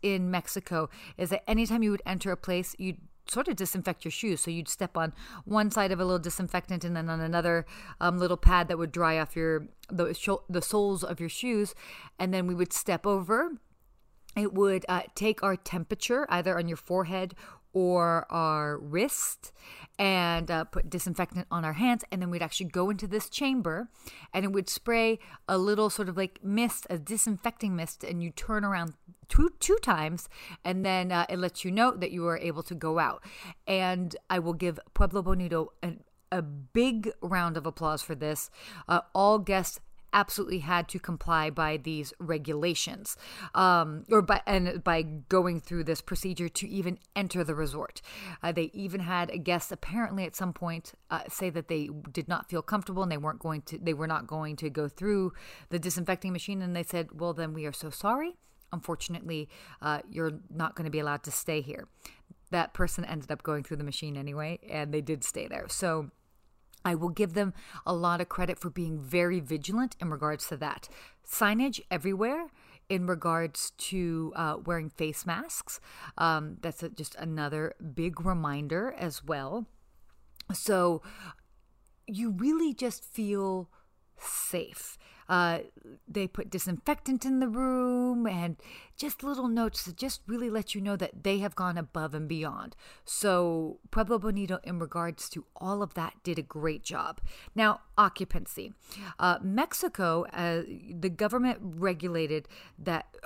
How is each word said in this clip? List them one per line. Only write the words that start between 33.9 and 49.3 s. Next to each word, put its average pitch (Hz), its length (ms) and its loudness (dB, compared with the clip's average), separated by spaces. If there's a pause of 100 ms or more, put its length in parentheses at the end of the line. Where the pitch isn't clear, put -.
I 180 100 4
will 170 140 0
give 170 240 0 (160)
Pueblo 196 280 6
Bonito 175 500 2 (100)
a, 175 120 -4 (360)
a 185 120 0
big 214 680 2 (120)
round 175 340 2
of 156 100 -2
applause 156 360 0
for 160 140 -6
this. 151 340 -2 (400)
Uh, 170 100 6 (160)
all 202 240 8
guests 190 400 0 (340)
absolutely 196 460 4
had 170 300 0
to 185 100 -6
comply 160 500 2
by 156 280 0
these 147 420 -6
regulations, 160 960 -2 (400)
um, 170 560 6
or 214 100 10
by, 196 240 4
and 180 380 2
by 165 180 4
going 170 560 2
through 165 280 -4
this 156 160 -2
procedure 175 480 -2
to - 180 -4
even 180 320 -2 (160)
enter 185 300 0
the 151 100 0
resort. 147 460 -4 (420)
Uh, 170 80 0
they 165 220 0
even 196 260 -4
had 175 300 0
a - 80 -6